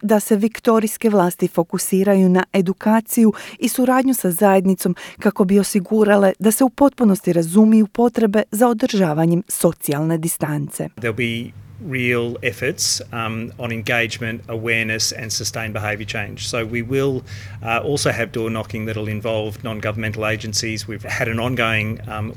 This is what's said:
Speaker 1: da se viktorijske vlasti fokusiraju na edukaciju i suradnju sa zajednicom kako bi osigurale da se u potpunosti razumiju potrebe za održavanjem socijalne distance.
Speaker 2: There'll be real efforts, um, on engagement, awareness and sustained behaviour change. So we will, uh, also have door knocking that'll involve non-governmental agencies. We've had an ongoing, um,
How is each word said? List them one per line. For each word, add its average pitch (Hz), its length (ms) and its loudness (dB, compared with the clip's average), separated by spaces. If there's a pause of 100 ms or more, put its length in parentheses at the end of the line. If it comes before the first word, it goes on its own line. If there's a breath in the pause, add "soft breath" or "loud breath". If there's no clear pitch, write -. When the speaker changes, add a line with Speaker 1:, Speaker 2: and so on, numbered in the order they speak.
Speaker 1:
da 214 180 4
se 214 160 2
viktorijske 220 720 0
vlasti 180 380 2
fokusiraju 190 800 2
na 180 240 4
edukaciju 214 800 2 (260 loud breath)
i 240 100 -2
suradnju 254 460 2
sa 190 160 0
zajednicom 190 680 2 (220 loud breath)
kako 208 260 0
bi 196 140 4
osigurale 202 800 4
da 208 120 4
se 240 140 2
u 254 60 4
potpunosti 214 600 2
razumiju 208 540 6
potrebe 226 640 2
za 233 180 4
održavanjem 175 800 2
socijalne 160 720 0
distance. 151 760 -6
Speaker 2:
There'll 117 500 -4
be - 60 -16 (400)
real 123 500 0
efforts, - 580 -4
um, 113 580 -6
on 120 140 -6
engagement, 113 760 -4
awareness 113 640 -2 (100)
and 110 100 -8
sustained 113 400 -6
behaviour 107 360 -6
change. 104 300 -8
So - 260 -6
we 117 240 -4
will, 135 280 0
uh, - 760 -6
also 143 200 0
have 117 160 -2
door 113 240 -4
knocking 110 380 -6
that'll 107 220 -6
involve 107 520 -4
non-governmental 107 640 -6
agencies. 110 640 -4
We've 104 200 -10 (100)
had 120 100 -2
an 113 100 -4
ongoing, 113 600 0 (100)
um, 107 280 -6